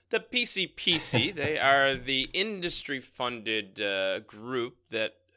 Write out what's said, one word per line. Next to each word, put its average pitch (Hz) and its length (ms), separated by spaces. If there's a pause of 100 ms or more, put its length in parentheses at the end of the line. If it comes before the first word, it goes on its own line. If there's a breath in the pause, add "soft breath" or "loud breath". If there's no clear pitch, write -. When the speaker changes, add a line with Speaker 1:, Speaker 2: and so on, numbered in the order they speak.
(100)
Speaker 1:
The 220 100
P 240 240
C 190 240
P - 300
C, 143 320
Speaker 2:
<laughs> - 20
Speaker 1:
they 151 260
are 135 380
the 131 380
industry-funded, 123 1500
uh, 95 400
group 117 560 (140)
that 110 240 (220)